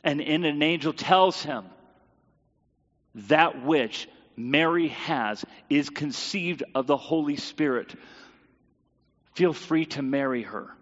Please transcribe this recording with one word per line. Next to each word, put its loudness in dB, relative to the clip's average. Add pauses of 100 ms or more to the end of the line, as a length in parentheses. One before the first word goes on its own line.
And 0
in -2
an 0
angel 0
tells 2
him, -8 (1500)
"That 2
which 0 (280)
Mary 2
has -2 (240)
is 2
conceived -6 (100)
of -2
the 4
Holy -2
Spirit. -4 (1400)
Feel 4
free 0
to -6
marry 0
her." -10